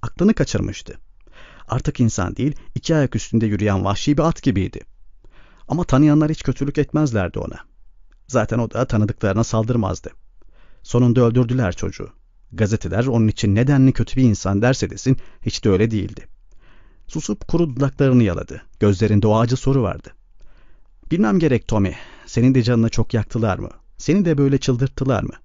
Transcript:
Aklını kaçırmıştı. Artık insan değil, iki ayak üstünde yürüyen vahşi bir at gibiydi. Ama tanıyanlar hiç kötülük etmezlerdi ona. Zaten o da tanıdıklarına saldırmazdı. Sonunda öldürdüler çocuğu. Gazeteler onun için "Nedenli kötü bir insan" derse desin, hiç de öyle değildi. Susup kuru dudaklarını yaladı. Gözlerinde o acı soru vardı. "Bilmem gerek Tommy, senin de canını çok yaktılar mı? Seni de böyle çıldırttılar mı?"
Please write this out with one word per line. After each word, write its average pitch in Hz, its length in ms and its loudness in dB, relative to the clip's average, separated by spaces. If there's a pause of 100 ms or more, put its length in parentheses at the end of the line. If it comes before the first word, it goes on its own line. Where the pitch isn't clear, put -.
Aklını 202 320 0
kaçırmıştı. - 640 -4 (680)
Artık - 320 -4
insan 98 360 0
değil, 143 200 -2 (200)
iki - 200 -2
ayak 139 200 0
üstünde 113 300 0
yürüyen 101 400 0
vahşi 120 320 0
bir 151 60 2
at 160 200 -2
gibiydi. 98 380 -2 (880)
Ama 175 160 -2
tanıyanlar 151 480 4
hiç - 120 -8
kötülük 135 340 -4
etmezlerdi 135 640 -2
ona. - 180 -10 (720)
Zaten 117 320 0
o 117 120 -4
da 127 140 -2
tanıdıklarına 107 580 0
saldırmazdı. 110 680 -2 (720)
Sonunda 123 380 2
öldürdüler 117 540 0
çocuğu. 92 340 -8 (420)
Gazeteler 104 540 -2
onun 113 220 2
için 104 280 0
"Nedenli 131 360 4
kötü 117 260 0
bir 131 60 4
insan" 101 380 2
derse 120 280 0
desin, - 280 0 (240)
hiç - 220 -6
de 113 60 2
öyle 101 220 2
değildi. - 360 -6 (800)
Susup - 400 -8
kuru 170 280 0
dudaklarını 131 480 4
yaladı. - 380 -4 (180)
Gözlerinde 104 480 4
o 107 120 4
acı 120 180 0
soru 135 240 0
vardı. 87 280 -6 (1000)
"Bilmem 190 280 2
gerek 139 280 0
Tommy, 98 280 0 (300)
senin 127 300 2
de 123 80 4
canını 113 260 2
çok - 240 0
yaktılar 110 460 -2
mı? 98 100 -8 (280)
Seni 185 280 0
de 160 120 2
böyle 139 200 2
çıldırttılar 131 680 -2
mı?" 90 100 -8 (120)